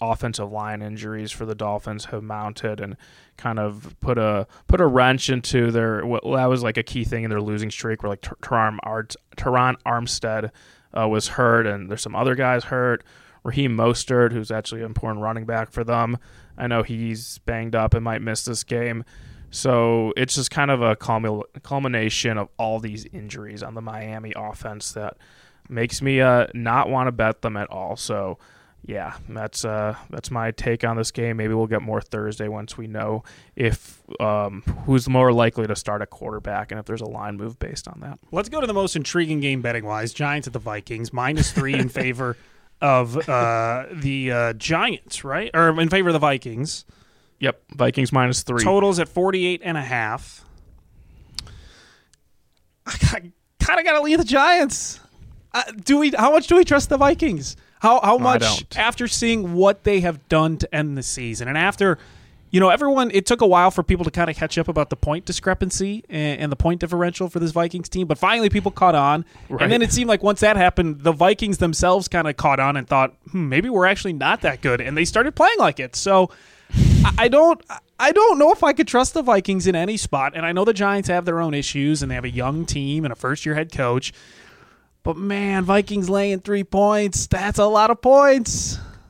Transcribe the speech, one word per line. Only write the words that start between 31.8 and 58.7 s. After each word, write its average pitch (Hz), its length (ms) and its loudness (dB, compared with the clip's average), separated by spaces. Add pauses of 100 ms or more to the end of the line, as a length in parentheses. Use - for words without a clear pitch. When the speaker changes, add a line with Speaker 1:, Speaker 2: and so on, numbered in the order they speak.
Speaker 1:
more 107 180 -6
Thursday 107 480 -8
once 107 300 -12
we 113 80 -14
know 107 380 -8 (320)
if, - 460 -4 (180)
um, 104 420 -4 (240)
who's 131 220 2
more 127 240 4
likely 117 340 2
to 104 100 -4
start 104 240 -6
a 104 60 -8
quarterback 104 640 -10
and 107 80 -10
if 104 80 -14
there's 113 160 -8
a 110 80 -10
line 104 260 -10
move 113 220 -12
based - 300 -12
on - 120 -18
that. - 180 -16 (120)
Speaker 2:
Let's 202 180 -4
go 302 120 -6
to 262 60 -2
the 214 80 -4
most 196 220 -2
intriguing 156 440 -2
game 135 220 -2
betting-wise. 113 520 -4
Giants 147 320 -4
at 127 60 -10
the 127 80 -8
Vikings, 110 520 -10
minus 135 400 -2
three 135 220 -2
in 127 140 -2
Speaker 1:
<laughs> - 20 -10
Speaker 2:
favor 127 460 -4 (440)
of, 127 480 0
uh, 117 640 0
the, 135 400 -4
uh, 120 220 0
Giants, 165 680 -4
right? 143 280 -6
Or 165 260 4
in 165 120 4
favor 185 180 2
of 165 60 4
the 156 40 0
Vikings. 135 680 -2 (520)
Speaker 1:
Yep, - 220 -2 (140)
Vikings 127 380 0
minus 123 320 2
three. 120 180 -2
Speaker 2:
Totals 190 380 2
at 160 80 -2
forty-eight 180 560 -2
and 170 120 -4
a 147 60 -4
half. 120 600 -6 (2500)
I - 140 -8
got, - 220 2 (380)
kinda 330 220 2
gotta 311 180 2
lean 302 180 4
the 339 60 0
Giants. 277 760 2 (520)
Uh, 240 100 -2 (220)
do 285 140 4
we? 294 140 2
How 233 180 4
much 311 160 4
do 349 100 6
we 359 80 10
trust 277 240 2
the - 80 2
Vikings? 277 600 0 (240)
How, 233 200 6
how 214 180 4
Speaker 1:
I 254 40 -2
Speaker 2:
much 247 200 4
Speaker 1:
don't. - 360 0